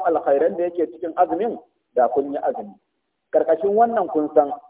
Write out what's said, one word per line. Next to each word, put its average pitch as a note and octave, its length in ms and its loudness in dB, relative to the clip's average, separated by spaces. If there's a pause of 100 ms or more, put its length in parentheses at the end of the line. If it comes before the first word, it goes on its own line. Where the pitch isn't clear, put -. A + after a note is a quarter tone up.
alkhairan D#3 500 2
da E3+ 80 -2
yake F3 240 -2
cikin - 300 -10
azumin, F#3 420 0 (360)
da A#2+ 120 4
kun C#3+ 240 -2
yi C3+ 80 -6
azumi. A2 320 -6 (640)
Karkashin D#3+ 420 2
wannan A3+ 320 2
kun D3+ 260 -2
san, C#3+ 200 4 (160)